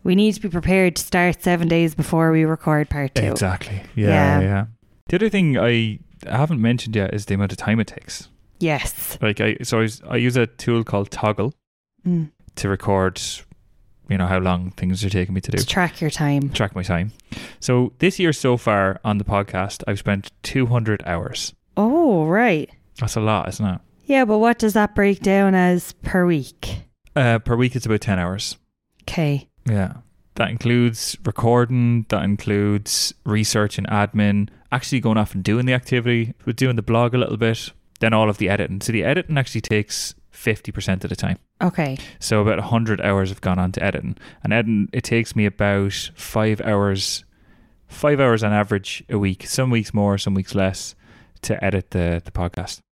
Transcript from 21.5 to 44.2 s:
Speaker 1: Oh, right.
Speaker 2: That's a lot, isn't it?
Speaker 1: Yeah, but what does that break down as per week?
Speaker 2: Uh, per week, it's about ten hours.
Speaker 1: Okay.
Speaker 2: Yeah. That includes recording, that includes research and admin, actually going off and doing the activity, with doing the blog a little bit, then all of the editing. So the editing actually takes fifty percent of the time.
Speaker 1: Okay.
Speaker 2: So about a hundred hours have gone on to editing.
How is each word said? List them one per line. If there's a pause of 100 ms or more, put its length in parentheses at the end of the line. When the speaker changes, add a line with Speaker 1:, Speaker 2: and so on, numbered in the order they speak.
Speaker 1:
Oh,
right. (300)
Speaker 2:
That's
a
lot,
isn't
it? (260)
Speaker 1:
Yeah,
but
what
does
that
break
down
as
per
week? (360)
Speaker 2:
Uh,
per
week,
it's
about
ten
hours. (460)
Speaker 1:
Okay. (220)
Speaker 2:
Yeah. (420)
That
includes
recording,
that
includes (120)
research
and
admin, (220)
actually
going
off
and
doing
the
activity, (120)
with
doing
the
blog
a
little
bit, (280)
then
all
of
the
editing.
So
the
editing
actually
takes (160)
fifty
percent
of
the
time. (240)
Speaker 1:
Okay. (220)
Speaker 2:
So
about
a
hundred
hours
have
gone
on
to
editing. (260)